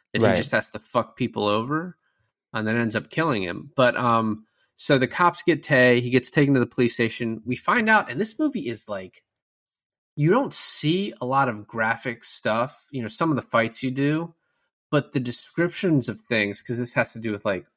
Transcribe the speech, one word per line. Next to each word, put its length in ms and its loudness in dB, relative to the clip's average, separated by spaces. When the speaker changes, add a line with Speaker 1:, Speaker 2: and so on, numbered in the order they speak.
Speaker 1:
that 80 0
Speaker 2:
Right. 140 4
Speaker 1:
he 20 2
just 140 -2
has 180 -2
to 100 -14
fuck 380 -4
people 300 -2
over, 500 -2
and 140 -4
then 100 0
ends 180 0
up 140 -4
killing 320 0
him. 340 -8
But, 220 2
um, 480 0
so 220 2
the 80 2
cops 340 0
get 220 0
Tay, 380 6
he 100 -4
gets 180 2
taken 240 4
to 60 6
the 80 4
police 260 0
station. 520 -4
We 100 -4
find 340 0
out, 220 4
and 100 -6
this 160 -6
movie 300 -2
is 200 -8
like, 360 -10
you 140 2
don't 240 2
see 680 -2
a 60 -6
lot 240 2
of 160 -8
graphic 580 -4
stuff, 680 -4
you 100 -8
know, 60 -8
some 240 0
of 60 2
the 40 -2
fights 400 -2
you 100 -4
do, 420 -2
but 220 0
the 60 0
descriptions 920 -2
of 120 -10
things, 400 -2
'cause 160 -6
this 160 -6
has 200 -2
to 60 -14
do 120 -6
with, 140 -8
like, 200 -2